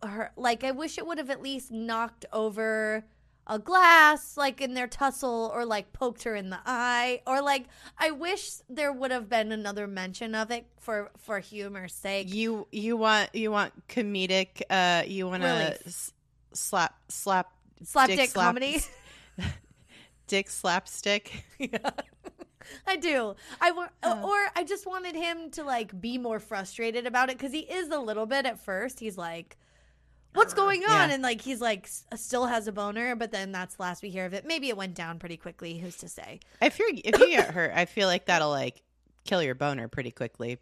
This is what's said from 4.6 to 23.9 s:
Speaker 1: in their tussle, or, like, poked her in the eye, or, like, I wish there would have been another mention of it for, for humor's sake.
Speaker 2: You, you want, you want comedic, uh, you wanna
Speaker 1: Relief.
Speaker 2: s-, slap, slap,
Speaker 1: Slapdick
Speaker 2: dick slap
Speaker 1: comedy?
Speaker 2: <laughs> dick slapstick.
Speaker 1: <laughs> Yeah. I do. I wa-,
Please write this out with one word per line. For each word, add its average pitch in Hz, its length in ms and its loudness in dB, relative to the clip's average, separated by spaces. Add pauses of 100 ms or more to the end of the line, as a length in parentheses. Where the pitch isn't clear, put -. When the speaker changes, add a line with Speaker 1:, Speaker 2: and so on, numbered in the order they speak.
Speaker 1:
in 254 140 -4
their 247 140 -2
tussle, 247 640 -2
or, 240 100 -2
like, 214 280 -4
poked - 320 -4
her 226 100 -4
in 190 160 -6
the 185 160 -8
eye, 247 640 0
or, 269 120 2
like, 277 260 0 (300)
I 320 140 2
wish 339 400 -4 (180)
there 285 240 -2
would 262 200 -4
have 240 160 -4
been 220 240 0
another 208 340 -6
mention 196 480 -8
of 220 160 -2
it 233 160 -6 (140)
for, 208 380 -4
for 208 200 -6
humor's 202 560 -10
sake. 196 380 -4
Speaker 2:
You, 220 400 -2
you 220 240 -2
want, 214 380 4
you 220 180 -2
want - 340 -2
comedic, 190 800 0
uh, 175 380 4
you 190 220 -4
wanna 180 160 -2 (320)
Speaker 1:
Relief. - 100 -18
Speaker 2:
s-, - 260 -10 (420)
slap, - 420 0 (120)
slap, - 440 0 (320)
Speaker 1:
Slapdick 277 320 6
Speaker 2:
dick 262 140 4
slap 185 160 4
Speaker 1:
comedy? 269 340 2 (580)
Speaker 2:
<laughs> - 880 -10
dick 196 240 0
slapstick. - 1000 -2
Speaker 1:
<laughs> - 80 -20
Yeah. 269 320 -4 (920)
I 381 120 0
do. 262 400 0 (240)
I 339 100 6
wa-, 349 180 -4 (140)